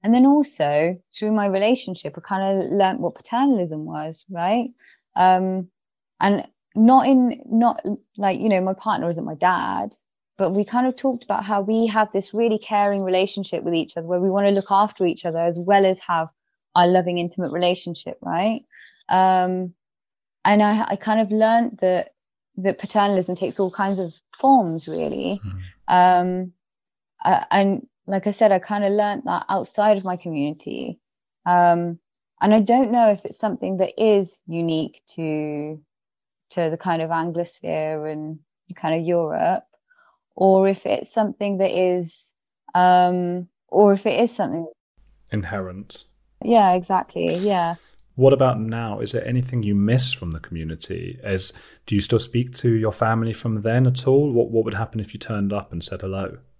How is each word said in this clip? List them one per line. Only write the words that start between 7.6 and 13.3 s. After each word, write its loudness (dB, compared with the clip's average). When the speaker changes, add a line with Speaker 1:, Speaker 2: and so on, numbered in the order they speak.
Speaker 1:
like, -2
you 0
know, 4
my -2
partner -4
isn't -6
my -8
dad, -2
but 0
we 0
kind -2
of -2
talked -4
about -4
how -2
we 0
have 0
this -4
really 0
caring 0
relationship -2